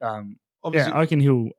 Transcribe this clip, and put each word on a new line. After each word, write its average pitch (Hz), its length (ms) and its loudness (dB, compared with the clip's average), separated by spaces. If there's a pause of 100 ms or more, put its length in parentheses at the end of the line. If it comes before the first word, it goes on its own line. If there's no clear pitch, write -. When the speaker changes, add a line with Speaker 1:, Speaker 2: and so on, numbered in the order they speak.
Speaker 1:
um, 107 360 -8 (260)
Speaker 2:
Obviously, 151 280 0
Speaker 1:
yeah, - 60 -4
I - 40 0
reckon 156 180 2
he'll 131 400 2